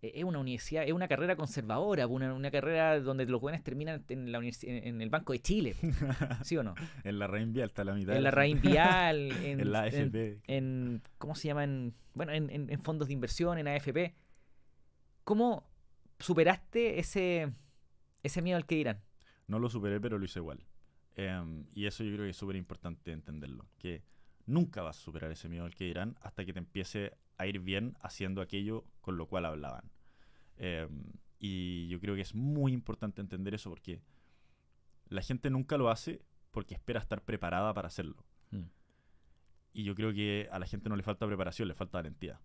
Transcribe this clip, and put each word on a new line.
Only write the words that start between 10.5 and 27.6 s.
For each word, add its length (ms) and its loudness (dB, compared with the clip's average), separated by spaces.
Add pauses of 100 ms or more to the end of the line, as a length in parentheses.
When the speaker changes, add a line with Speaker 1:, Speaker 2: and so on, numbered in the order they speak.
Speaker 1:
¿cómo 180 -6
se 120 -4
llama? 160 2
En, 300 -2 (220)
bueno, 180 -2
en, 160 2
en, 200 -4
en 120 -2
fondos 260 0
de 60 -2
inversión, 440 2
en 120 0
A 80 2
F 160 -2
P. 200 2 (1120)
¿Cómo 420 4 (540)
superaste 800 6
ese, 540 2 (680)
ese 180 0
miedo 160 2
al 80 0
que 100 2
dirán? 260 2 (460)
Speaker 2:
No 120 0
lo 100 4
superé, 300 0
pero 180 0
lo 80 0
hice 140 -6
igual. 260 -8 (500)
Em, 580 -4
y 120 -4
eso 180 -4
yo 100 -2
creo 120 -4
que 60 -4
es 60 -10
súper 180 -4
importante 560 -8
entenderlo, 560 -10 (100)
que 260 -8 (420)
nunca 360 2
vas 160 -8
a 40 -20
superar 300 -8
ese 180 -12
miedo 160 -8
al 100 -12
que 100 -8
dirán 360 -6
hasta 240 -10
que 80 -8
te 60 -8
empiece 520 -6 (260)
a 80 -4
ir 140 -2
bien 420 -2